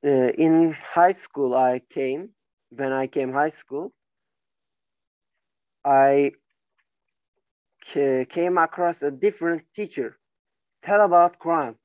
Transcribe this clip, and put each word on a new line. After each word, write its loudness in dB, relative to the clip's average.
Uh, 2
in 4
high 0
school, -6
I 0
came, -6
when -6
I -4
came -4
high -2
school, -12
I 4
ca-, -2
came -4
across -2
a -4
different -4
teacher, -10
tell 2
about 4
Quran. -4